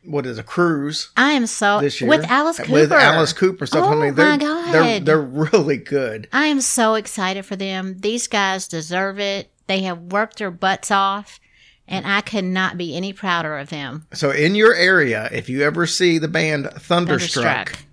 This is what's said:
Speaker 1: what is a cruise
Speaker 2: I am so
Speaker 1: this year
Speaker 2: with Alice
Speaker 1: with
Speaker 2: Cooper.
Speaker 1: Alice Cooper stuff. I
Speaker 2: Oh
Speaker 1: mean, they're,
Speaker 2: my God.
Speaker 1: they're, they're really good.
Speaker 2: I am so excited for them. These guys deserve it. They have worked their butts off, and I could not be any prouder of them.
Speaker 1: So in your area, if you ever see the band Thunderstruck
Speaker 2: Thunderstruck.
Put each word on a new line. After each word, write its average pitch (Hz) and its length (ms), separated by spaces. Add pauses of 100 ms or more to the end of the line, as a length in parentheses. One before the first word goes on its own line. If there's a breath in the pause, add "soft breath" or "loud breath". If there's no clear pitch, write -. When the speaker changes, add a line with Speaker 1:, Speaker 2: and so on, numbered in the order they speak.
Speaker 1:
what 143 200
is 117 120
a 107 60
cruise 151 720
Speaker 2:
I 269 160
am 247 160
so 208 320
Speaker 1:
this - 220
year 247 80
Speaker 2:
with 302 200
Alice 302 300
Speaker 1:
with - 80 (220)
Speaker 2:
Cooper. - 60
Speaker 1:
Alice 160 360
Cooper 185 340
stuff. - 200
I 415 80
Speaker 2:
Oh - 80
Speaker 1:
mean, 269 140
they're, 302 160
Speaker 2:
my 294 60
God. 311 360
Speaker 1:
they're, 196 260
they're 156 220
really 143 560
good. 113 560
Speaker 2:
I 294 140
am 285 120
so 220 360
excited 196 500
for 202 100
them. 190 440
These 226 280
guys 190 400
deserve 180 500
it. 202 320 (180)
They 190 160
have 175 280
worked 214 280
their 196 120
butts 185 400
off, 196 480 (480 soft breath)
and - 180
I 202 140
could 208 240
not 185 340
be 170 200
any 190 160
prouder 170 440
of 143 120
them. 147 420
Speaker 1:
So 143 200
in 160 240
your 214 200
area, 147 560
if 117 160
you 131 140
ever 160 260
see 175 300
the 156 100
band 156 380
Thunderstruck - 1040
Speaker 2:
Thunderstruck. - 240